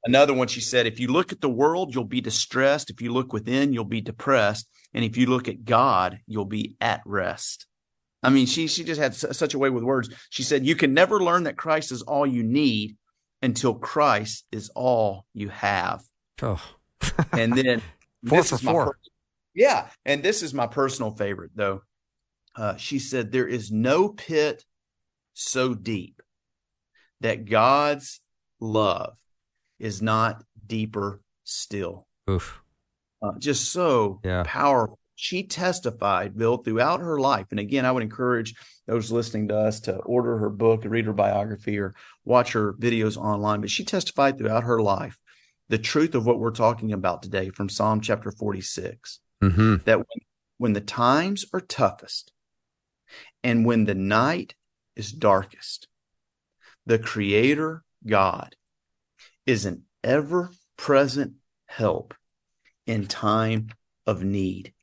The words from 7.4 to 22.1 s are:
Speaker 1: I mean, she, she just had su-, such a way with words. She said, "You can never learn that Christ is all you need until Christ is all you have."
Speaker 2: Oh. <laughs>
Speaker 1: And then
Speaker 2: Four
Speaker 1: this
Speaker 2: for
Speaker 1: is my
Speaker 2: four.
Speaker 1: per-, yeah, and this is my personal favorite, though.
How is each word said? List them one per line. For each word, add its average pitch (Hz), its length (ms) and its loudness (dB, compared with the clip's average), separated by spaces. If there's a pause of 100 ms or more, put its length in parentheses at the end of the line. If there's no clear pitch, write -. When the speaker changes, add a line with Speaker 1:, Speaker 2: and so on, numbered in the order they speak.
Speaker 1:
I 127 80 4
mean, 135 160 6
she, 160 200 -2
she 165 180 -4
just 156 140 -4
had 135 160 0
su-, 143 200 -6
such 147 180 -2
a 139 60 -4
way 135 100 2
with 123 160 -2
words. 127 240 0 (220)
She - 120 -8
said, 131 220 0
"You 156 100 4
can 135 200 2
never 190 260 4
learn 175 240 2
that 135 140 -6
Christ 156 340 -2
is 123 80 -8
all 143 260 0
you 123 160 0
need 113 540 0 (460)
until 120 320 0
Christ 113 760 0
is 107 200 -10
all 110 640 0
you 104 160 -8
have." 95 520 -2 (380)
Speaker 2:
Oh. 95 220 -4 (380)
<laughs> - 320 -2
Speaker 1:
And 117 220 2
then 127 280 2 (440)
Speaker 2:
Four 143 120 6
Speaker 1:
this 165 100 4
Speaker 2:
for - 60 -2
Speaker 1:
is 117 80 -4
my 131 100 0
Speaker 2:
four. 160 140 4
Speaker 1:
per-, 139 120 -4 (560)
yeah, 220 340 4 (180)
and 143 160 0
this 208 200 0
is 143 120 -8
my 127 120 0
personal 131 440 -2
favorite, 98 440 -6
though. 101 280 -2 (720)